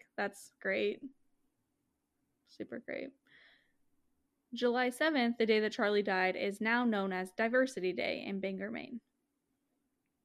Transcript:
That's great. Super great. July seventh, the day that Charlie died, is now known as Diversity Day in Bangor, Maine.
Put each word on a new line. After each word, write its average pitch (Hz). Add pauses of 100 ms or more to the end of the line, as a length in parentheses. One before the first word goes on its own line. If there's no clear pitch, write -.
(180)
That's -
great. 202 (1500)
Super -
great. - (1400)
July 240
seventh, 254
the 226
day 214
that 214
Charlie 208
died, 185
is 202
now 233
known 196
as 185
Diversity 226
Day -
in 196
Bangor, 196
Maine. 226 (1200)